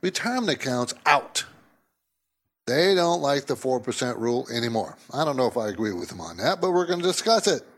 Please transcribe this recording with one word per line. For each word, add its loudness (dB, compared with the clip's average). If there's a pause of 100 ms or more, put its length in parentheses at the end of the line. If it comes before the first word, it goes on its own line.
retirement -2
accounts -2 (140)
out. 2 (1200)
They 4
don't 4
like 0
the 0
four -2
percent -4
rule 0
anymore. -2 (160)
I 0
don't -2
know 2
if -2
I -2
agree -2
with -6
them -12
on -12
that, 0
but 2
we're 2
gonna -2
discuss 2
it. 0 (140)